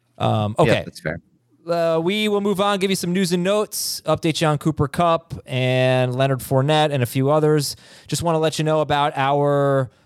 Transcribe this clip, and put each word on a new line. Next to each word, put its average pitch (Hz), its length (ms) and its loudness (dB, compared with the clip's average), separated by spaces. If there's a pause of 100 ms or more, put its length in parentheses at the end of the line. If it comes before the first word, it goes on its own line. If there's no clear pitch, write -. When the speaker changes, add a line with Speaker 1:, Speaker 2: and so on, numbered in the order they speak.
(180)
Speaker 1:
Um, 110 420 -2
Speaker 2:
Yeah, 170 40 6
Speaker 1:
okay. 110 220 2
Speaker 2:
that's - 140 -16
fair. 78 220 -8 (460)
Speaker 1:
Uh, 165 360 0
we 208 240 0
will 202 140 0
move 202 200 0
on, 202 160 0
give 190 140 0
you 185 40 0
some 175 160 -4
news 180 200 0
and 180 120 0
notes, - 640 -2
update 156 340 0
you 170 60 0
on 151 140 0
Cooper 156 280 -2
Kupp 165 460 -2 (140)
and 127 680 0
Leonard 135 260 0
Fournette 147 520 0
and 135 100 -2
a 117 60 0
few 135 240 0
others. 151 440 2 (320)
Just - 140 -6
wanna 165 160 0
let 156 220 -2
you 156 60 0
know 156 160 2
about 147 340 0
our 139 720 2 (160)